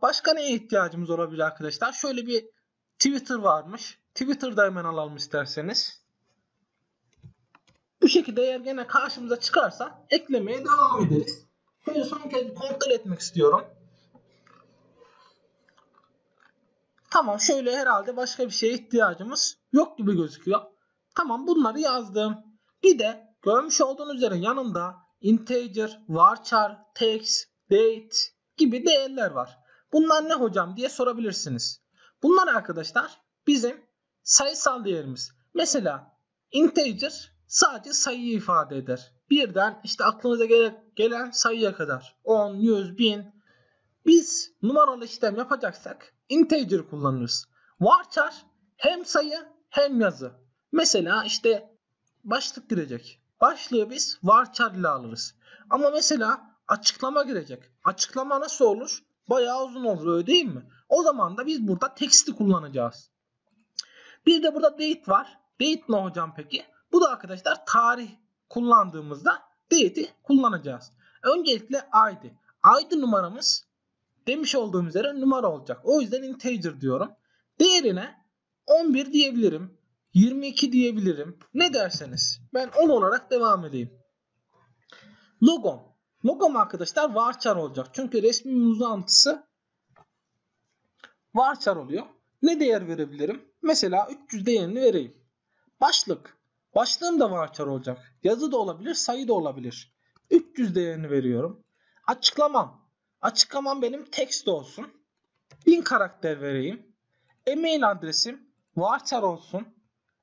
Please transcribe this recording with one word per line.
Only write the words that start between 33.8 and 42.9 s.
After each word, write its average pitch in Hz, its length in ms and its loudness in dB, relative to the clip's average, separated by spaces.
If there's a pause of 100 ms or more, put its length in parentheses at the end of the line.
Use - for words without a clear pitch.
sayısal 277 640 0
değerimiz. 151 480 -6 (220)
Mesela 214 640 -4 (340)
integer 277 800 0 (140)
sadece 285 460 0
sayıyı 247 400 -4
ifade 165 440 0
eder. 131 360 -8 (180)
Birden 214 540 0
işte 214 200 -4
aklınıza 233 400 0
gele-, 226 400 6 (120)
gelen 233 340 -2
sayıya 226 440 0
kadar. 143 500 -8
On, 208 300 2
yüz, 196 440 0